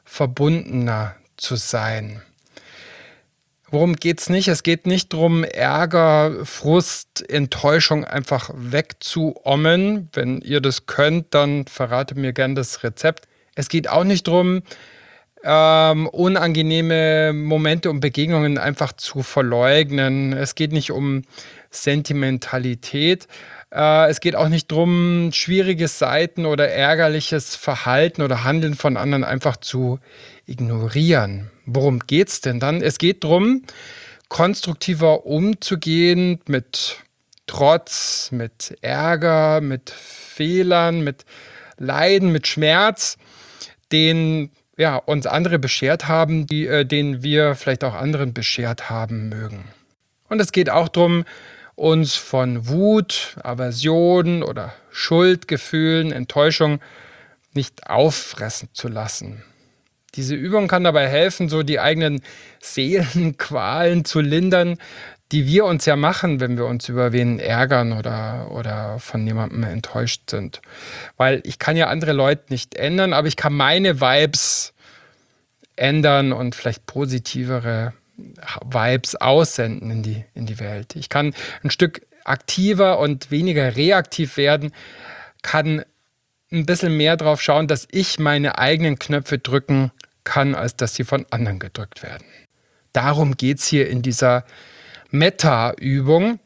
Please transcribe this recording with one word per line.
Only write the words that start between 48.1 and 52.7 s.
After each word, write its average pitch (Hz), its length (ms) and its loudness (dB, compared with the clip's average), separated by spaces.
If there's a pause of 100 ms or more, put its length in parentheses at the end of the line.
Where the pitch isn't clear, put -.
beschert 117 560 -6
haben 113 400 -6
mögen. 107 360 -12 (640)
Und 220 100 -2
es 196 120 2
geht 180 180 2
auch 160 200 2
drum, 170 360 4 (500)
uns 160 400 2
von 123 520 -2
Wut, 196 760 0